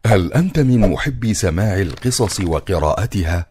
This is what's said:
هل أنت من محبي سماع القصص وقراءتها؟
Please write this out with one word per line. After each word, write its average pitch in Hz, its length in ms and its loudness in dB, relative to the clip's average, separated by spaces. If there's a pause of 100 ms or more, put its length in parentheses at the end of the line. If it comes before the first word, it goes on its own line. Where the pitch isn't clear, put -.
هل 95 260 2
أنت 170 260 0
من 123 320 4
محبي 117 440 -2
سماع 92 460 0
القصص 104 600 -2
وقراءتها؟ 85 1120 -2